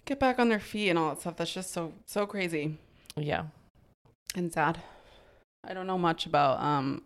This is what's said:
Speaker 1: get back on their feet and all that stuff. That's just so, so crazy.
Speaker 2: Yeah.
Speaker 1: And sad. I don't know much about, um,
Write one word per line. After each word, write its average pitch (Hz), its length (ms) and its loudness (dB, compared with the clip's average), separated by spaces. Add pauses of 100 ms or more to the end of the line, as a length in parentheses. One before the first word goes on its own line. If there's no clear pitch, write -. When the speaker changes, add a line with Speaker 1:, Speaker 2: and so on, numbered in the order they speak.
Speaker 1:
get 277 160 -4
back 254 180 4
on 240 120 6
their 214 100 2
feet 208 300 -2
and 170 80 4
all 156 120 2
that 143 120 -8
stuff. 170 140 -6
That's 170 160 -4
just 185 200 -8
so, 165 220 -6 (120)
so 202 200 0
crazy. 165 500 -2 (400)
Speaker 2:
Yeah. 151 300 -2 (920)
Speaker 1:
And 175 160 -4
sad. 165 280 0 (840)
I - 100 -10
don't 185 120 -6
know 185 120 0
much 170 280 2
about, 147 340 4
um, 139 440 0